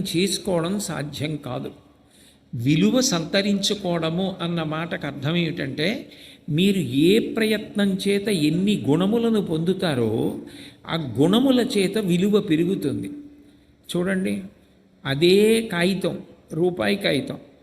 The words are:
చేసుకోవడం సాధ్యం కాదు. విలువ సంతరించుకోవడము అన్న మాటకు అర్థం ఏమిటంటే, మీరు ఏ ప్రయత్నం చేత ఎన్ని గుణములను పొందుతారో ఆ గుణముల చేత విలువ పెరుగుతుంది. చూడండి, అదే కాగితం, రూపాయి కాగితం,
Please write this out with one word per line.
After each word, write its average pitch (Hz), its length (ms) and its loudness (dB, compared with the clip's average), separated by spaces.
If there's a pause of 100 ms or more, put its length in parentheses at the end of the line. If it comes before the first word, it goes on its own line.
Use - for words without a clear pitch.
చేసుకోవడం 175 760 -2
సాధ్యం 147 580 -6
కాదు. 135 320 -10 (800)
విలువ 165 520 4
సంతరించుకోవడము 180 1200 -2 (140)
అన్న 170 260 -4
మాటకు 156 420 -6
అర్థం 143 280 -4
ఏమిటంటే, 156 520 -2 (600)
మీరు 185 340 2 (180)
ఏ 165 80 8 (200)
ప్రయత్నం 214 680 0
చేత 202 320 -2 (160)
ఎన్ని 180 400 2
గుణములను 202 600 2
పొందుతారో 165 680 0 (720)
ఆ 160 180 -6 (120)
గుణముల 240 460 4 (100)
చేత 196 340 0
విలువ 185 380 2
పెరుగుతుంది. 160 680 0 (800)
చూడండి, 190 480 -2 (680)
అదే 151 320 4 (320)
కాగితం, 180 480 0 (360)
రూపాయి 180 460 0
కాగితం, 156 400 -2 (240)